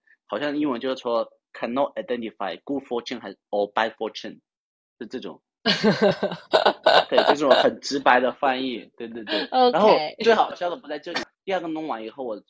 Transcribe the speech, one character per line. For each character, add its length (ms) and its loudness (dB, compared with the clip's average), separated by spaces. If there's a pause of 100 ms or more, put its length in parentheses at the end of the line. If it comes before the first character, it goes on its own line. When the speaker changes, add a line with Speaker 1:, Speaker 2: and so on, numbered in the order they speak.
(260)
Speaker 1:
好 120 -6
像 200 -4
英 120 0
文 100 -4
就 80 -4
是 140 -6
说 280 -2 (220)
“cannot 440 -4
identify 680 -6
good 200 -6
fortune” 360 -8
还 80 -12
是 80 -14 (140)
“or 200 0
bad 260 -2
fortune”， 420 -10 (600)
是 80 -12
这 140 -10
种。 220 -14 (220)
Speaker 2:
<laughs> 1500 2
Speaker 1:
对， 160 4
这 80 4
种 160 2
很 300 4
直 180 -4
白 220 4
的 120 0
翻 320 -2
译， 320 -8
对， 120 -12
对， 160 -12
对。 260 -4
Speaker 2:
OK。 220 4
Speaker 1:
然 100 4
后 80 8 (320)
最 100 6
好 220 2
笑 160 -4
的 60 -8
不 100 -20
在 140 -8
这 120 -12
里， 80 -6 (240)
第 100 -4
二 60 -2
个 60 -8
弄 220 -6
完 160 -8
以 60 -10
后， 120 -14
我 280 -8